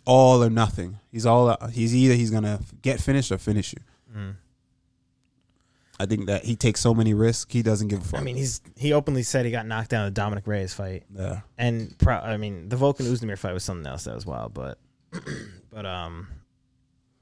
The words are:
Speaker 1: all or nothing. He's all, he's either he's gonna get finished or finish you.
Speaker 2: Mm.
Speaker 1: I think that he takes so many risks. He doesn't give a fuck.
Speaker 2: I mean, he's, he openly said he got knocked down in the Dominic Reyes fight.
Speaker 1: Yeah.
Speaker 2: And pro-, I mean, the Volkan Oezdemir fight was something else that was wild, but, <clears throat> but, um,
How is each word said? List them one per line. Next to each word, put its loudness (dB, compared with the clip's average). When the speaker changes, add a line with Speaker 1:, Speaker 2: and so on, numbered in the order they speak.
Speaker 1:
all 8
or 6
nothing. 0
He's -2
all, 6
he's 0
either 8
he's 2
gonna 0
get 0
finished 0
or -2
finish -2
you. -14
Speaker 2:
Mm. -10
Speaker 1:
I -2
think -2
that -2
he -2
takes 0
so 4
many 4
risks. 0
He 2
doesn't 0
give -2
a -6
fuck. -6
Speaker 2:
I -4
mean, -6
he's, -4
he 0
openly 0
said 0
he -2
got -6
knocked -4
down 0
in -4
the -6
Dominic -4
Reyes -2
fight. -8
Speaker 1:
Yeah. -8
Speaker 2:
And -2
pro-, 4
I -6
mean, -8
the -4
Volkan 2
Oezdemir -4
fight -6
was -6
something -8
else -10
that -10
was -12
wild, -10
but, -10
<clears throat> -14
but, -12
um, -10